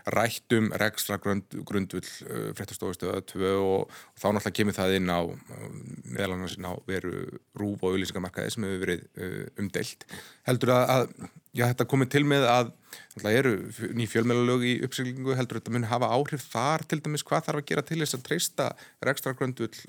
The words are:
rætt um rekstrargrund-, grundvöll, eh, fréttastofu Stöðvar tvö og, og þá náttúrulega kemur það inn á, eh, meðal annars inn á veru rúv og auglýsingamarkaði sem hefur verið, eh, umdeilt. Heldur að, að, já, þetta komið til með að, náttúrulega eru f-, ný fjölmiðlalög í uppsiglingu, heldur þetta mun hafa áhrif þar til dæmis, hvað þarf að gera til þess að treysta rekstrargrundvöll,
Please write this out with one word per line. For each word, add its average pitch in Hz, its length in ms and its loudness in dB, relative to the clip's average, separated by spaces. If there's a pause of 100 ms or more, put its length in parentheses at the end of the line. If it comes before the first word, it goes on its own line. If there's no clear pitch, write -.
rætt 117 500 2
um 107 140 4
rekstrargrund-, 101 880 -2
grundvöll, 95 500 -4 (120)
eh, - 320 -6
fréttastofu 95 440 -6
Stöðvar 95 240 -4
tvö 95 320 -2
og, 98 320 2
og - 320 -18
þá - 100 0
náttúrulega 104 300 2
kemur 101 160 2
það 95 240 4
inn 90 160 2
á, 87 80 2
eh, 55 480 -8 (400)
meðal 95 240 -2
annars 90 240 -6
inn 92 80 -10
á 90 160 -4
veru 90 320 -4 (380)
rúv 101 260 -4
og 92 160 0
auglýsingamarkaði 92 560 -2
sem 110 160 -4
hefur 95 160 -4
verið, 90 300 -2
eh, 98 340 -8 (120)
umdeilt. - 520 -4 (320)
Heldur 123 320 4
að, 123 140 6
að, - 420 0 (200)
já, 120 180 0
þetta 123 180 2
komið 135 240 4
til 143 160 4
með 139 220 6
að, 120 240 6 (380)
náttúrulega 110 300 2
eru 131 120 4 (140)
f-, - 280 -8
ný 117 140 0
fjölmiðlalög 120 560 2
í 123 160 2
uppsiglingu, 127 560 -2
heldur 123 240 -2
þetta 117 120 -6
mun 120 120 2
hafa 120 260 2
áhrif 127 400 0
þar 143 340 0
til 156 160 -2
dæmis, 151 240 -4
hvað 156 220 0
þarf 151 160 -2
að 147 60 -18
gera 151 160 0
til 165 160 -4
þess 147 160 -2
að 127 80 -10
treysta 156 440 -2 (300)
rekstrargrundvöll, 131 800 -2 (120)